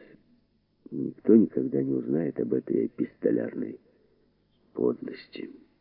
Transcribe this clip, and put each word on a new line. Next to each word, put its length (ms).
никто 460
никогда 480
не 100
узнает 460
об 160
этой 320
эпистолярной 920
подлости. 800